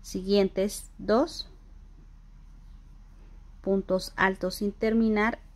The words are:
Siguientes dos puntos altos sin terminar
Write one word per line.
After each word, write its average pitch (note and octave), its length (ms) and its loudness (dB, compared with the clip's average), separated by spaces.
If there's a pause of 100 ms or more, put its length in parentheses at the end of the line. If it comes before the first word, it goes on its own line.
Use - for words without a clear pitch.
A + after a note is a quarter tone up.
Siguientes G3 960 0
dos A3 500 0 (2000)
puntos F#3+ 540 0
altos F#3+ 400 0
sin G3+ 160 -4
terminar A3 680 0 (160)